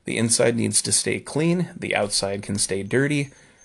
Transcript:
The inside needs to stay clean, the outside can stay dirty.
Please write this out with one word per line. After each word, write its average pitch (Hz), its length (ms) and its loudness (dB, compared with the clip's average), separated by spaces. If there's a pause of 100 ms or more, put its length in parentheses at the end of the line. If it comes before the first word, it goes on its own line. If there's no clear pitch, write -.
The - 100 -2
inside 117 400 4
needs 107 240 0
to 107 120 -2
stay 107 280 0
clean, 170 560 0
the 101 180 -4
outside 101 480 -2
can 101 140 -4
stay 98 260 -2
dirty. 139 460 0 (360)